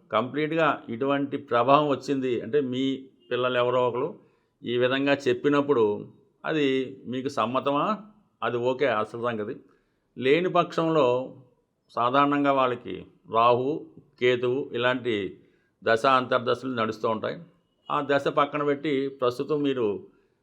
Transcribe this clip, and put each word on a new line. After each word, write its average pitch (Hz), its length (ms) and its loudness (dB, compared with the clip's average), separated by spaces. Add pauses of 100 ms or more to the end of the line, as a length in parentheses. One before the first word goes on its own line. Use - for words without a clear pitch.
(120)
కంప్లీట్‌గా 147 560 0 (220)
ఇటువంటి 139 480 -2
ప్రభావం 139 520 4
వచ్చింది 131 520 -2
అంటే, 117 200 -2
మీ 127 220 -2 (420)
పిల్లలు 123 320 -2
ఎవరో 123 280 2
ఒకరు 123 240 -2 (540)
ఈ 120 140 -4
విధంగా 135 420 2
చెప్పినప్పుడు 143 680 2 (580)
అది 147 240 0 (400)
మీకు 127 220 -6
సమ్మతమా, 131 560 0 (560)
అది 117 220 -2
ఓకే, 127 300 0
అసలు 110 300 -4
సంగతి. 113 320 -4 (640)
లేని 151 320 2
పక్షంలో 165 580 2 (880)
సాధారణంగా 143 560 2
వాళ్ళకి 120 440 0 (360)
రాహు, 120 380 4 (460)
కేతువు 123 440 2 (140)
ఇలాంటి 123 400 -2 (680)
దశ 113 220 2 (120)
అంతర్దశలు 127 580 0
నడుస్తూ 110 360 -2
ఉంటాయి. 110 280 -4 (520)
ఆ 147 120 0
దశ 139 260 0
పక్కన 147 360 0
పెట్టి 143 300 -2 (140)
ప్రస్తుతం 139 540 -2
మీరు 127 260 0 (560)